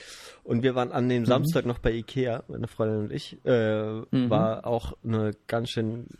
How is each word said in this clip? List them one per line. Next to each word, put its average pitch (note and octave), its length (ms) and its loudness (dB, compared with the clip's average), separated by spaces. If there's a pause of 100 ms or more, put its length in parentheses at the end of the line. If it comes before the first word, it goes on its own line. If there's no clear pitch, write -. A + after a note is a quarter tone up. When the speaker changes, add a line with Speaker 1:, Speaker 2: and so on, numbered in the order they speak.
(440)
Speaker 1:
und A#2 180 2
wir B2+ 120 4
waren B2 180 0
an B2 160 2
dem B2 140 2
Speaker 2:
Mhm. A2+ 40 -2
Speaker 1:
Samstag B2+ 400 4
noch A#2+ 120 0
bei A#2+ 140 0
Ikea, A#2 560 -2
meine A#2 200 -6
Freundin A2 360 0
und - 80 -6
ich, - 320 -10
äh, A2 400 4 (260)
Speaker 2:
Mhm. B2 200 2
Speaker 1:
war A2 360 2
auch A#2 380 -2
eine A2 280 0 (160)
ganz A#2 220 -2
schön A#2 360 -4 (140)